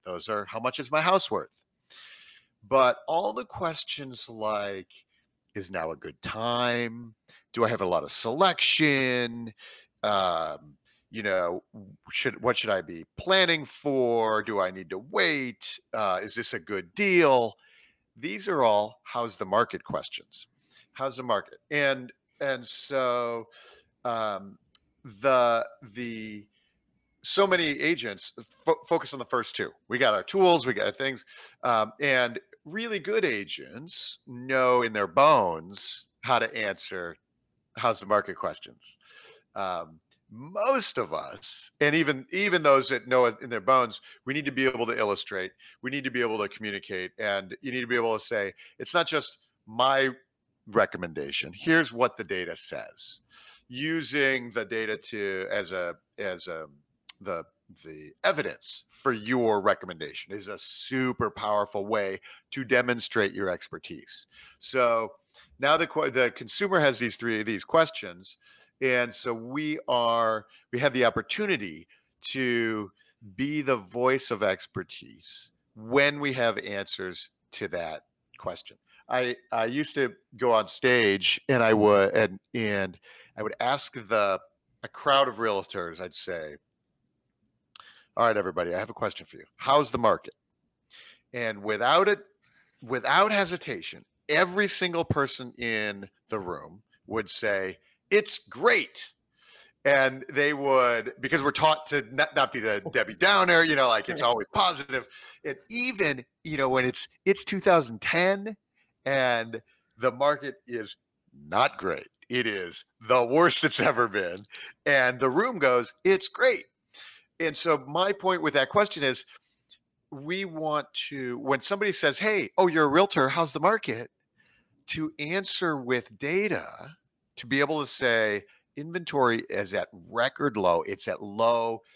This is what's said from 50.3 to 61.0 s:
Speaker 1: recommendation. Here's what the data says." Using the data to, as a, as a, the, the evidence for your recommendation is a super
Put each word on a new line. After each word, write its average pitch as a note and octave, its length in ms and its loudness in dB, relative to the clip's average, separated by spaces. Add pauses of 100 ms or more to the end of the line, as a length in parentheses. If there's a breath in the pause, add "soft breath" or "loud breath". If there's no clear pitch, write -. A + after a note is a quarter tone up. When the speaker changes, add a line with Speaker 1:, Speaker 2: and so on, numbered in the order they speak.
Speaker 1:
recommendation. E2+ 880 -2
Here's D#3+ 360 2
what A#2 260 0
the A2+ 60 -10
data F2 320 -6
says." - 640 -12 (560 loud breath)
Using C3+ 800 -2
the G#2+ 140 -4
data A2 320 -4
to, G2 520 -6
as G2 220 -4
a, F2 240 -6 (220)
as F#2 320 -8
a, D#2+ 160 -10 (560)
the, F2 240 -8 (400)
the D2+ 260 -18 (140)
evidence D3 640 -4
for - 240 -2
your A2+ 480 2
recommendation F2+ 720 -2
is G2+ 160 -12
a G2 80 -10
super B2+ 720 -4